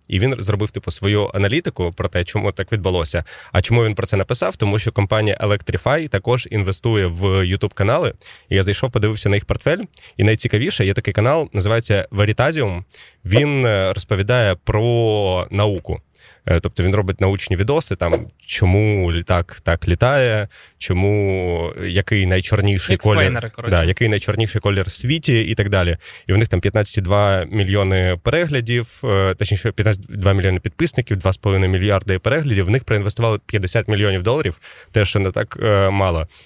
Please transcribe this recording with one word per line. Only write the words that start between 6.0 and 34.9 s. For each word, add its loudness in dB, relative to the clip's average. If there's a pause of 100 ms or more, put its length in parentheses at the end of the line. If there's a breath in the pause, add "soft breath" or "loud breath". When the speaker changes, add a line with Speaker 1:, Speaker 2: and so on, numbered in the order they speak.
Speaker 1:
також -2
інвестує 0
в -4
YouTube-канали. 0 (360 loud breath)
І 0
я 4
зайшов, 0
подивився 0
на 2
їх -2
портфель. -2 (380 loud breath)
І 2
найцікавіше, 0
є 2
такий -4
канал, 0
називається 0
Veritasium. 0 (420 loud breath)
Він, 2
е, 2
розповідає 0 (100)
про 2
науку. -2 (460 loud breath)
Е, 2
тобто -4
він 2
робить 0
научні 0
відоси, -2
там, -2 (200)
чому 2
літак -2
так -2
літає, 0 (300 loud breath)
чому, -2 (120)
який 0
найчорніший 0
колір. 2
Speaker 2:
Експлейнери, 0
коротше. -2
Speaker 1:
Да, 4
який 0
найчорніший -2
колір 0
в -10
світі 0
і -2
так 0
далі. 2 (300 loud breath)
І 0
в 6
них 2
там 0
п'ятнадцять 0
і 0
два 2
мільйони 2
переглядів, -2 (180)
е, 2
точніше, -2
п'ятнадцять 0
два 0
мільйони 2
підписників, -2
два 0
з -4
половиною 2
мільярди 0
переглядів. 0
В 0
них 0
проінвестували 0
п'ятдесят -2
мільйонів 0
доларів, -2 (320 loud breath)